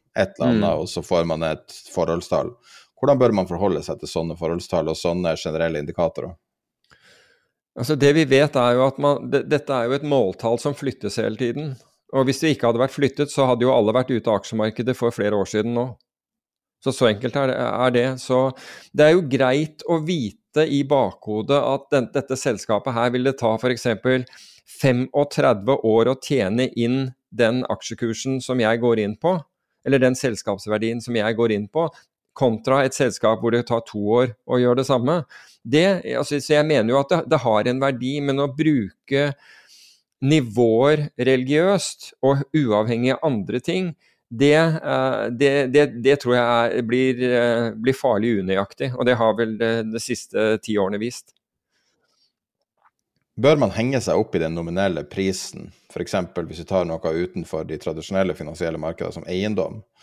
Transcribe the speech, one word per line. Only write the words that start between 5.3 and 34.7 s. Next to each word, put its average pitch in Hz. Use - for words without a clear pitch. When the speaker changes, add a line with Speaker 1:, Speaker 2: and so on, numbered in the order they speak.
Speaker 1:
generelle 80
indikatorer? 82
Speaker 2:
Altså, 147
det 139
vi 160
vet 139
er 120
jo 131
at 131
man, 143
det, 135
dette 143
er 120
jo 131
et 147
måltall 117
som 143
flyttes 117
hele 107
tiden. 131
Og 135
hvis 131
det 156
ikke 117
hadde 117
vært 135
flyttet, 139
så 135
hadde 120
jo 131
alle 110
vært 127
ute 113
av 104
aksjemarkedet 110
for 117
flere 104
år 98
siden 107
nå. 120
Så, 131
så 123
enkelt 113
er 135
det, -
er 123
det. 120
Så 127
det 147
er 156
jo 180
greit 131
å 165
vite 151
i 143
bakhodet 110
at 135
den, 127
dette 135
selskapet 113
her 120
vil 127
det 135
ta 113
for 127
eksempel 123
femogtredve 131
år 113
å 131
tjene 120
inn 123
den 117
aksjekursen 117
som 127
jeg 113
går 117
inn 104
på, 180
eller 131
den 127
selskapsverdien 107
som 120
jeg 110
går 113
inn 104
på, 165
kontra 131
et 131
selskap 113
hvor 117
det 120
tar 117
to 104
år 123
å 123
gjøre 123